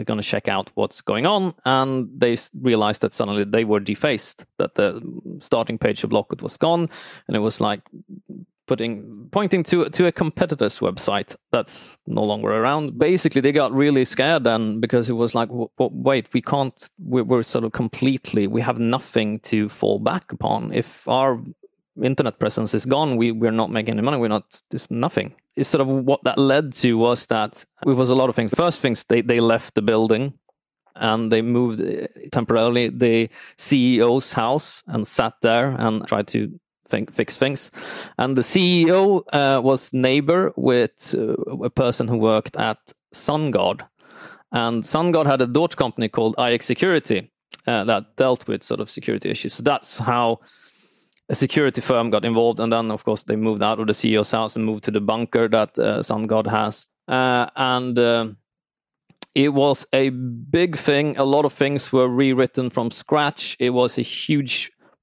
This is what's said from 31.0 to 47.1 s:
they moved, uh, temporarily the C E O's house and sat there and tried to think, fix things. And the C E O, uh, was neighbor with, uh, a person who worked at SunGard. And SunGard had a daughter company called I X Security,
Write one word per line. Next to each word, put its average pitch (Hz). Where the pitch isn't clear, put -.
they 113
moved, 120
uh, -
temporarily 117
the 117
C 127
E 110
O's 120
house 127
and 113
sat 113
there 120
and 110
tried 104
to 107
think, 107
fix -
things. 139
And 131
the 180
C 180
E 170
O, 190
uh, 139
was 131
neighbor 139
with, 123
uh, 113
a 123
person 120
who 120
worked 110
at -
SunGard. 117
And 117
SunGard 165
had 135
a 123
daughter 151
company 117
called 110
I 120
X -
Security, 123